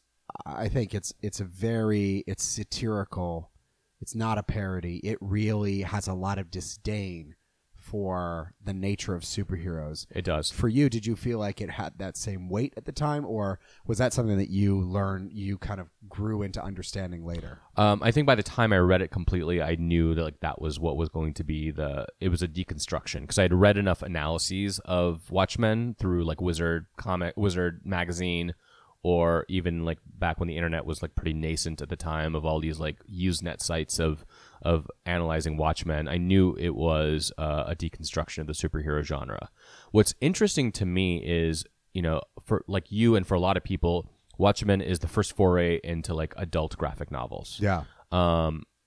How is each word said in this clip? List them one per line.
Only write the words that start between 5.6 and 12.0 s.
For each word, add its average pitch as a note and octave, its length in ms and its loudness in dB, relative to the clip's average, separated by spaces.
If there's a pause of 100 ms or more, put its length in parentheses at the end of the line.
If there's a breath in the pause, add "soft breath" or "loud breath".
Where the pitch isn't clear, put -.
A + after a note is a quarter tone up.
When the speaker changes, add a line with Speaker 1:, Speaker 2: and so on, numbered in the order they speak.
Speaker 1:
has G2 260 -4
a F#2+ 60 -2
lot F#2+ 240 -2
of F2 140 -8
disdain F#2 840 -8 (400)
for F2+ 840 -4
the G2 120 -6
nature G2 420 -2
of E2+ 80 -6
superheroes. E2 880 -6
Speaker 2:
It F2 140 -4
does. E2 260 0
Speaker 1:
For - 160 0
you, C3+ 220 4
did A2 160 -2
you A2+ 100 0
feel A#2 240 -4
like G2+ 220 -4
it G2 80 -6
had F2 300 -8
that F#2+ 180 -8